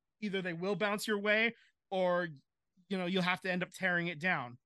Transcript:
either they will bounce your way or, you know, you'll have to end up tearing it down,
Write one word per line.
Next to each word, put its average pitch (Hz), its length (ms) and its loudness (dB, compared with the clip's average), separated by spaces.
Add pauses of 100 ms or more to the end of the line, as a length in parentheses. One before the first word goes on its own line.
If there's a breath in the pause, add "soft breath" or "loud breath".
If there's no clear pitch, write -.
(200)
either 196 220 -2
they 180 100 -2
will 185 240 -2
bounce 208 300 -2
your 214 120 0
way 214 360 2 (360 soft breath)
or, 180 380 2 (600)
you 196 100 -2
know, 180 80 -2
you'll 185 160 2
have 180 200 2
to 185 80 -2
end 180 120 2
up 180 100 -6
tearing 175 360 0
it 170 100 -6
down, 143 480 -2